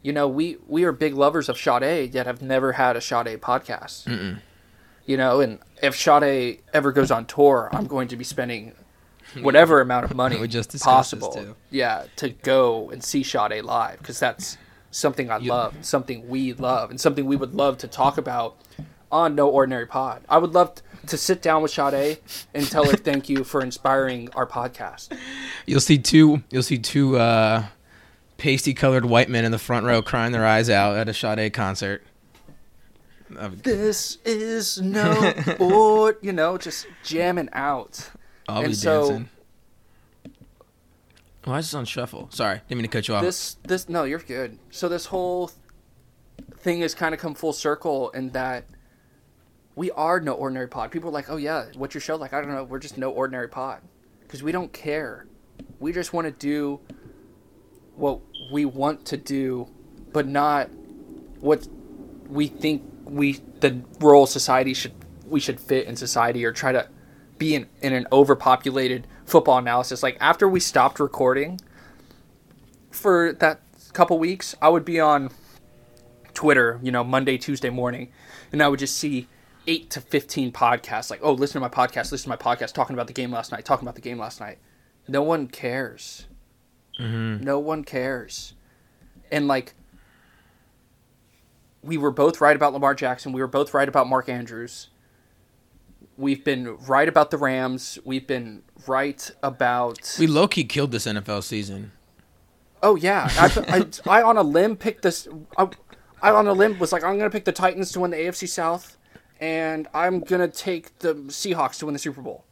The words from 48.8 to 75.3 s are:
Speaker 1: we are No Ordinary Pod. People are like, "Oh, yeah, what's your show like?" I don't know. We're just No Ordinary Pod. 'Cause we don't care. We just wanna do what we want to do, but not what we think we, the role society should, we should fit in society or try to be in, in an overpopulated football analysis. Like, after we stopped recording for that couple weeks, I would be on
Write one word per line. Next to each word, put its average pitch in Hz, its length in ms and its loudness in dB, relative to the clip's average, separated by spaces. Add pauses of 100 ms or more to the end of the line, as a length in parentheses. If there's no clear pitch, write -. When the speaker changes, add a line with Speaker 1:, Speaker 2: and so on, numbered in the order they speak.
Speaker 1:
we 175 160 -6
are 170 280 0
No 147 140 -4
Ordinary 131 340 -6
Pod. 120 240 -10
People 165 180 -8
are 151 40 -8
like, 143 160 -8
"Oh, 156 80 -8
yeah, 147 280 -6 (100)
what's 135 200 -10
your 143 60 -10
show 156 140 -6
like?" 143 180 -10
I 151 80 -4
don't 143 100 -10
know. 135 120 -8
We're 127 160 -12
just 147 180 -14
No 131 120 -4
Ordinary 127 400 -6
Pod. 131 320 -10 (460)
'Cause 139 160 -16
we 156 80 -4
don't 175 200 -6
care. 147 540 -8 (540)
We 151 140 -6
just 175 200 -6
wanna 165 180 -4
do 143 480 -4 (1160)
what 139 240 -2 (320)
we 147 140 0
want 139 400 -4
to 139 120 -8
do, 131 500 -6 (460)
but 143 140 -2
not 143 420 0 (720)
what 147 280 2 (640)
we 143 180 -2
think 151 360 -4 (200)
we, 143 360 -2 (220)
the 127 200 2 (180)
role 143 280 10
society 131 460 0
should, - 200 -8 (320)
we 143 140 -2
should 127 200 -6
fit - 280 -2
in 120 80 -10
society 120 500 -2
or 113 60 -2
try 131 200 -2
to 127 160 0 (500)
be 156 180 0
in, 120 120 -6 (140)
in 135 120 -2
an 127 180 -2
overpopulated 131 960 4 (200)
football 147 320 6
analysis. 123 460 -2
Like, 127 180 0
after 165 260 4
we 185 120 2
stopped - 400 2
recording 139 600 0 (1300)
for 170 440 2
that 156 260 2 (340)
couple 175 260 4
weeks, 180 420 -4
I 156 80 8
would 165 160 4
be 165 140 -2
on 147 300 4 (1040)